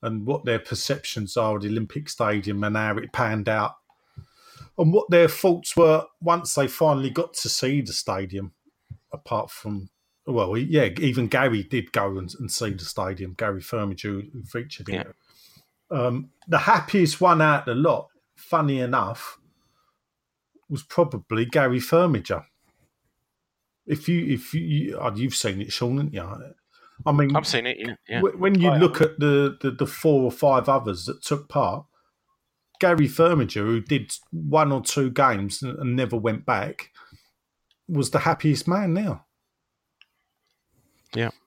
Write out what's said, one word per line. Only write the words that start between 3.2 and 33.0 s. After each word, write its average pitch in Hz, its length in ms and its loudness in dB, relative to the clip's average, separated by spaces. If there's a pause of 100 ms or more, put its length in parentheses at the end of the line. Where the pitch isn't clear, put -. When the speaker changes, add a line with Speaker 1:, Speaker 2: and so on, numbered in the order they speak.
Speaker 1:
out, 107 260 -2 (1040)
and 165 140 4
what 214 180 2
their 170 180 8
thoughts 175 480 0
were 160 300 6 (140)
once 170 340 0
they 139 120 2
finally 135 440 0
got 165 240 -4
to - 160 -6
see 139 320 0
the 104 100 -6
stadium, 95 600 -6 (600)
apart 107 380 -6
from, 101 400 -10 (360)
well, 113 280 0
he, 117 100 -2
yeah, 143 240 2 (100)
even 127 300 0
Gary 123 340 0
did 113 300 -6
go 101 260 0
and, 90 200 -10
and 110 120 -8
see 110 200 -4
the 92 140 -8
stadium, 92 500 -8
Gary 101 260 -4
Firmage, 101 420 -6
who, 101 200 -6 (100)
who 120 120 -14
featured - 440 -12
in 92 60 -4
Speaker 2:
Yeah. 90 80 -4
Speaker 1:
it. - 140 -16 (760)
Um, 127 400 -2 (180)
the 165 100 4
happiest 175 640 2
one 175 200 6
out 151 200 4
of - 60 -10
the 123 140 -2
lot, 147 280 2 (260)
funny 147 460 0
enough, 120 580 -2 (1300)
was 143 140 -6
probably - 640 -2
Gary 127 340 2
Firmage. 123 640 0 (1400)
If 147 220 -4
you, 170 180 2
if 131 280 -4
you, 165 80 -2
you, 156 360 -2
uh, 117 160 -2
you've 123 220 -4
seen 98 240 -4
it, 101 120 -8
Sean, 123 260 -2
haven't 147 160 -4
you? 95 400 -10 (520)
I 151 60 2
mean, 143 240 4
Speaker 2:
I've 156 100 0
seen 120 200 0
it, 123 120 -4
yeah, 113 160 -8 (140)
yeah. 110 140 -4
Speaker 1:
w-, 196 160 0
when 190 200 4
you 175 120 6
Speaker 2:
Oh, - 20 4
yeah. 143 80 4
Speaker 1:
look 175 220 4
at 156 180 0
the, 143 400 4
the, 139 120 0
the 127 140 -2
four 143 380 2
or 120 80 0
five 135 380 4
others 110 340 0
that - 180 -10
took 147 280 -6
part, 131 340 -2 (960)
Gary 170 260 4